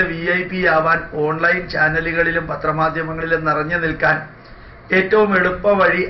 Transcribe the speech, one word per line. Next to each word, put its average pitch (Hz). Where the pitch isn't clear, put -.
വി 165
ഐ 185
പി 185
ആവാൻ 160
ഓൺലൈൻ 160
ചാനലുകളിലും 165
പത്രമാധ്യമങ്ങളിലും 160
നിറഞ്ഞു 151
നിൽക്കാൻ 156
ഏറ്റവും 196
എളുപ്പ 185
വഴി 180